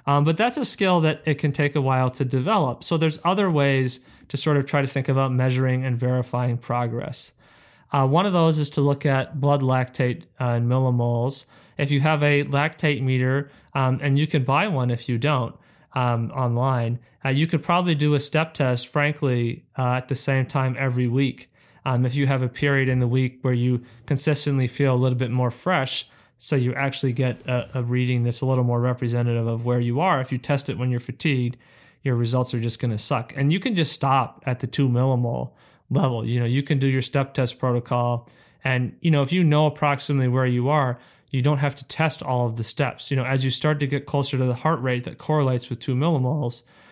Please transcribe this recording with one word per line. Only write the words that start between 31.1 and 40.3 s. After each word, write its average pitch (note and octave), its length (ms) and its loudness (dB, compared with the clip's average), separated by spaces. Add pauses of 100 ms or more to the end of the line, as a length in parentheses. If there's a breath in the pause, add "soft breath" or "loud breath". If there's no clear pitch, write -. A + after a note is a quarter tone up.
your B2+ 120 0
results A#2+ 380 0
are A#2+ 60 -2
just A#2 200 -4
gonna A2+ 200 -2
suck. A#2+ 360 -4
And C#3 160 2
you E3+ 80 0
can A#3+ 160 -2
just E3 180 0
stop C3+ 520 0
at B2 140 -2
the B2+ 80 -4
two C#3 200 0
millimole B2 640 0 (360 soft breath)
level. C3 340 0
You A#2+ 160 -2
know, A#2+ 60 0
you B2+ 160 0
can C#3+ 160 -2
do C3+ 100 0
your C3 140 0
step C#3 320 -2
test B2+ 240 -2
protocol. A#2+ 720 -2 (340 loud breath)
And, B2+ 380 -2
you E3+ 80 2
know, D3 140 4
if C3 80 -2
you F#3 120 2
know D3+ 220 4
approximately C#3+ 640 0
where B2+ 180 2